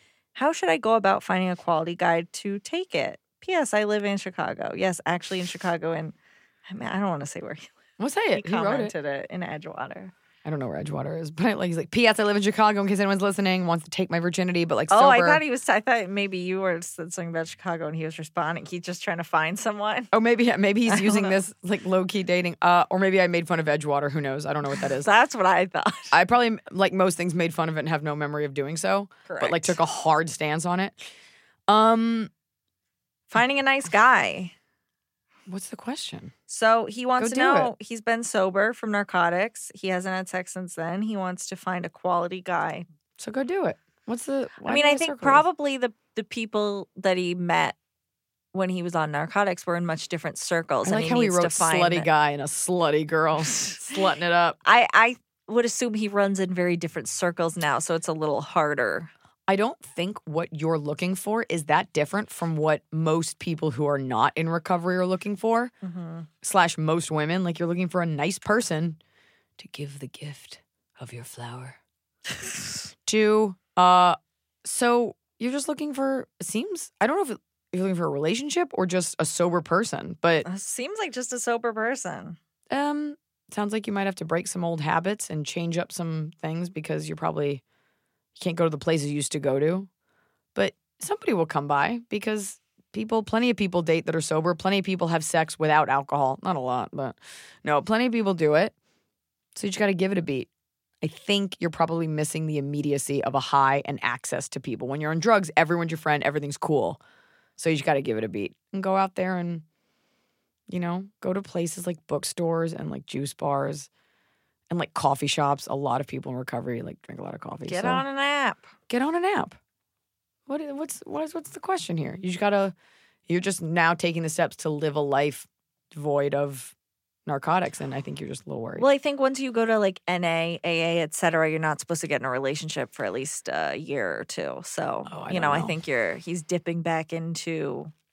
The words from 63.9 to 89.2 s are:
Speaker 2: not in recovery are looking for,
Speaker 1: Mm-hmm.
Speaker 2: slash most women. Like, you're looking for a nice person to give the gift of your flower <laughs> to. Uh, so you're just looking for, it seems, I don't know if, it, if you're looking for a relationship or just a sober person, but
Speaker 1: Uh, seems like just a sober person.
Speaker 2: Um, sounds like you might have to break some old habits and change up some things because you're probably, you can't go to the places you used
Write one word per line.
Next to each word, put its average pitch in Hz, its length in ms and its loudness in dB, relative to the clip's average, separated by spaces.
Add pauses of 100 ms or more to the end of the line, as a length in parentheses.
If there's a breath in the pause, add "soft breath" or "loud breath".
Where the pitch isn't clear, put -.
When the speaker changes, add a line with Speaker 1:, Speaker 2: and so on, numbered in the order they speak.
Speaker 2:
not 127 380 2
in 165 120 0
recovery 170 480 0
are 180 100 2
looking 185 300 -2
for, 226 340 0 (140)
Speaker 1:
Mm-hmm. 170 360 -10 (220)
Speaker 2:
slash 170 360 4
most 156 320 2
women. 160 340 0
Like, 170 140 -2
you're 170 100 0
looking 175 200 0
for 180 140 0
a 170 40 0
nice 165 320 -2
person 170 580 0 (640 soft breath)
to - 100 -20
give 139 320 -12
the 131 80 -10
gift - 520 -16 (400)
of 120 140 -14
your 120 100 -14
flower 123 520 -14 (480)
<laughs> - 40 -10 (760 loud breath)
to. 214 480 4 (220)
Uh, 180 380 8 (500)
so 240 520 2 (220)
you're 247 140 -2
just 277 160 -4
looking 294 260 -4
for, 269 340 -2 (120)
it 190 60 -10
seems, 339 540 -6
I 208 60 4
don't 294 100 2
know 403 60 2
if, 277 80 -4
it, - 80 -10 (340)
if 180 60 -2
you're 185 80 0
looking 185 100 0
for 170 100 0
a 151 40 0
relationship 262 640 -2
or 185 120 0
just 180 320 -2
a 160 60 0
sober 175 380 0
person, 175 580 -2
but 165 260 4
Speaker 1:
Uh, 185 100 -6
seems 302 420 -8
like 359 140 -4
just 254 200 -6
a 247 60 -6
sober 233 340 -2
person. 220 640 -6 (320)
Speaker 2:
Um, 294 460 -2 (340)
sounds 208 220 -4
like 220 140 -4
you 214 60 -4
might 196 140 0
have 190 100 -2
to - 80 -8
break 165 220 -2
some 180 180 -4
old 165 160 -2
habits 165 500 0
and 151 160 -4
change 170 320 -4
up - 140 -4
some 160 400 -6 (100)
things 170 280 -4
because 156 380 -6
you're 160 80 -8
probably, 151 360 -2
you - 880 -18
can't 170 160 -2
go 170 80 2
to 160 60 2
the 151 80 -4
places 147 300 0
you 147 60 -2
used 143 180 -4